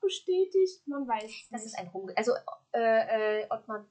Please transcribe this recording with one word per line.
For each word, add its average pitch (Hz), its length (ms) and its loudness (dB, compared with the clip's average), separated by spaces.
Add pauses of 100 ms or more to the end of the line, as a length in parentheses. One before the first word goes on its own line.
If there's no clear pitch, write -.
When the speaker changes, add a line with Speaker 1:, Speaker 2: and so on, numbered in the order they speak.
Speaker 1:
bestätigt, 381 840 2
man 277 220 -6
weiß 220 160 -2
es - 260 -14
Speaker 2:
Das 220 140 -10
Speaker 1:
nicht. 220 80 -12
Speaker 2:
ist - 60 -10
ein 180 100 -8
Rum-, 190 260 -8
also, 226 180 2 (420)
äh, 220 680 2
äh, 202 80 -6
Ottmar 214 420 -6